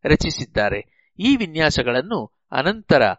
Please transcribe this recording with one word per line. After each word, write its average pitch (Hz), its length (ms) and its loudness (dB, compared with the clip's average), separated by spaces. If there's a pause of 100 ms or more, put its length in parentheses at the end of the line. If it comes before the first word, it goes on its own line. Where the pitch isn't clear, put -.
ರಚಿಸಿದ್ದಾರೆ. 107 1120 -2
ಈ 254 180 2
ವಿನ್ಯಾಸಗಳನ್ನು 156 1040 -2 (120)
ಅನಂತರ 151 500 0 (160)